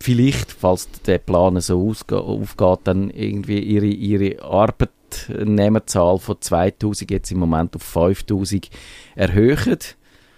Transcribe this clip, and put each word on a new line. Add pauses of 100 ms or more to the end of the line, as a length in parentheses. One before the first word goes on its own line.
vielleicht,
falls (180)
der
Plan
so
ausge-,
aufgeht,
dann
irgendwie
ihre,
ihre
Arbeitnehmerzahl
von
zweitausend
jetzt
im
Moment
auf
fünftausend (460)
erhöhen. (600)